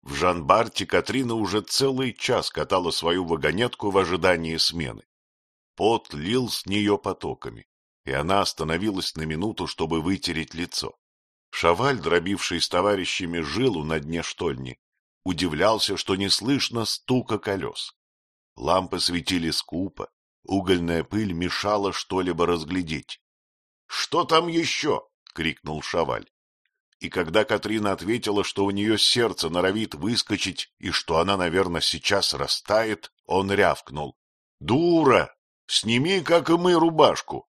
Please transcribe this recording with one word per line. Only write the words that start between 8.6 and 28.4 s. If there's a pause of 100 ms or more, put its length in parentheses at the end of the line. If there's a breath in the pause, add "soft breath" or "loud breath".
на
минуту,
чтобы
вытереть
лицо. (540)
Шаваль,
дробивший
с
товарищами
жилу
на
дне
штольни, (460)
удивлялся,
что
не
слышно
стука
колес. (640)
Лампы
светили
скупо, (320)
угольная
пыль
мешала
что-либо
разглядеть. (680)
«Что
там
еще?» (240)
крикнул
Шаваль. (720)
И
когда
Катрина
ответила,